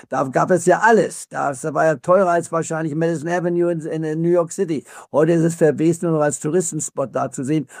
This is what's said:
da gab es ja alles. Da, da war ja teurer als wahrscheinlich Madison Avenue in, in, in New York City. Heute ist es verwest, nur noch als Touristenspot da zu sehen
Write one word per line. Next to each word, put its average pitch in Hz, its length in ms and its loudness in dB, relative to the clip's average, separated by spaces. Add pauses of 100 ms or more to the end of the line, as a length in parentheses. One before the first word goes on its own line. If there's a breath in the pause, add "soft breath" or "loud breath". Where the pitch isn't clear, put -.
da 139 160 -2
gab 156 260 0
es 170 140 2
ja 175 140 6
alles. 214 500 2
Da, 143 240 -4
da 147 200 -8
war 151 120 2
ja 160 100 4
teurer 180 360 2
als 170 200 -2
wahrscheinlich 160 420 -4
Madison 165 360 -2
Avenue 175 420 0
in, 170 140 -4
in, 160 180 -6
in 156 180 -4
New 170 80 0
York 170 220 2
City. 165 320 -4 (300 loud breath)
Heute 156 180 4
ist 165 120 2
es 165 120 0
verwest, 160 480 2
nur 170 80 0
noch 156 100 2
als 147 200 -2
Touristenspot 151 720 -4
da 131 160 -4
zu 135 140 -8
sehen 143 220 -2 (140)